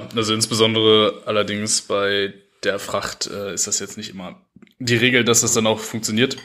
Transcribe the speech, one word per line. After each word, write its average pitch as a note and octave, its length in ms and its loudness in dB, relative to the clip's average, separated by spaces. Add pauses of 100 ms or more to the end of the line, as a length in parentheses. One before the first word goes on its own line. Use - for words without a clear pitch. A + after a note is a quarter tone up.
(160)
also A2 200 0
insbesondere A2 880 4
allerdings G#2 560 -2
bei G2+ 520 0 (300)
der G2 140 0
Fracht, - 500 -6
äh, G2+ 280 -8
ist - 100 -2
das G#2 140 -4
jetzt - 180 -12
nicht G#2+ 140 -12
immer F2+ 340 -16 (320)
die A#2+ 200 0
Regel, B2 280 4
dass A#2 160 4
das A2+ 120 0
dann A2 140 2
auch A2 120 2
funktioniert, A2+ 640 -2